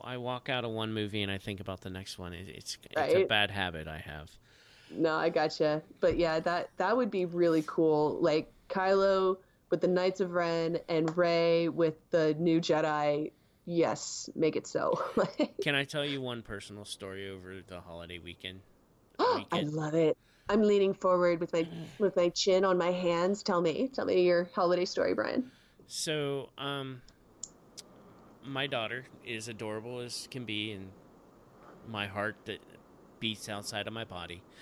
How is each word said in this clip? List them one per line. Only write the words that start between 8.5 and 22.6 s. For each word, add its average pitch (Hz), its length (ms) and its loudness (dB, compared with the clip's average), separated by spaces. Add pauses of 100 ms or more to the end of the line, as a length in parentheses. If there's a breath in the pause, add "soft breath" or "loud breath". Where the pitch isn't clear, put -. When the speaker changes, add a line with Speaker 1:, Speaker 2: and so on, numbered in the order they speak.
Speaker 2:
Kylo 190 720 4 (320 soft breath)
with 175 100 2
the 175 80 2
Knights 180 320 2
of 180 120 0
Ren 170 480 0 (100)
and 160 260 2
Rey 170 540 4
with 160 240 2 (160)
the 156 280 4
new 165 220 4
Jedi. 151 720 2 (320 soft breath)
Yes, - 720 -2
make 156 220 0
it - 100 -6
so. - 420 -2
<laughs> - 60 -10
Like - 460 -2
Speaker 1:
Can 147 140 0
I 139 100 0
tell 147 180 -6
you 143 160 -4
one 123 220 -6
personal 104 420 -12
story 98 460 -10
over 95 360 -12
the 90 140 -12
holiday 85 400 -12
weekend? 92 400 -12 (340)
Speaker 2:
<gasps> - 260 -20
I 453 300 0
Speaker 1:
Weekend. 151 220 -2
Speaker 2:
love 156 220 -4
it. 160 240 4 (320 soft breath)
I'm 214 140 4
leaning 202 300 6
forward 180 460 4
with 170 140 -4
my, 165 120 2 (180)
Speaker 1:
<clears throat> - 140 -16
Speaker 2:
with 190 200 2
my 175 100 6
chin 190 380 4